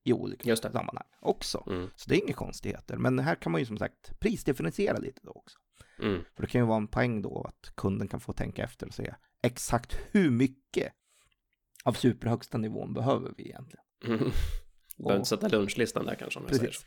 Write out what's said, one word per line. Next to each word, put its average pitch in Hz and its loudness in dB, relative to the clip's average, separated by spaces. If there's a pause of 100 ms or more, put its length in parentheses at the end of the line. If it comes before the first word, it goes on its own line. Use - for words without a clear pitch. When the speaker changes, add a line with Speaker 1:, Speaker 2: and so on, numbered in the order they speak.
Speaker 1:
i 123 4
olika 101 -2
Speaker 2:
Just 113 4
det. - -6
Speaker 1:
sammanhang - -4 (120)
också. - -2
Speaker 2:
Mm. 92 -4
Speaker 1:
Så - -12
det 135 6
är 196 4
inga - -2
konstigheter. - -6
Men 127 2
här 151 0
kan - -4
man 165 0
ju 131 -2
som 107 -8
sagt - -8
prisdifferentiera 170 0
lite - -8
då - -16
också. - -20 (440)
Speaker 2:
Mm. 98 0 (140)
Speaker 1:
För - -8
det - -2
kan 123 4
ju 117 4
vara 110 4
en 107 0
poäng 117 2
då - -6
att - -16
kunden 98 0
kan - -6
få - -6
tänka - -4
efter - -8
och - -14
säga, - -8 (240)
"Exakt - 0 (140)
hur 185 6
mycket - 2 (880)
av 127 2
superhögsta 117 2
nivån 110 -4
behöver 120 0
vi - -14
egentligen?" - -16 (200)
Speaker 2:
Mm. 113 2
Behöver - 0
inte - 4
Speaker 1:
Och - -2
Speaker 2:
sätta - 0
lunchlistan 110 2
där - -2
kanske, - -8
om - -10
jag - -8
Speaker 1:
Precis. 135 4
Speaker 2:
säger - 0
så. - -12